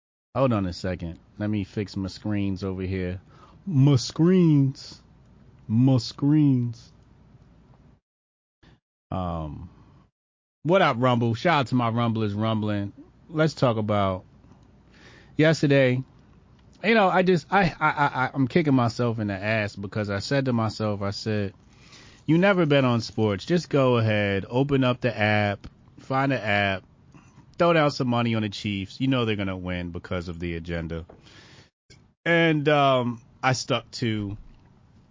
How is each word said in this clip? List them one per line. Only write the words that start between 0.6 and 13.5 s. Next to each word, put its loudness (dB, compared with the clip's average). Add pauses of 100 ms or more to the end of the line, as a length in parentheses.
a -6
second. -8 (200)
Let -4
me -2
fix -8
my -6
screens -4
over -6
here. -4 (420)
My 4
screens. 2 (680)
My 4
screens. 0 (2250)
Um, -8 (920)
what 4
up, 2
Rumble? 2
Shout 2
out -2
to -2
my 2
Rumblers 0
rumbling. -2 (380)
Let's 0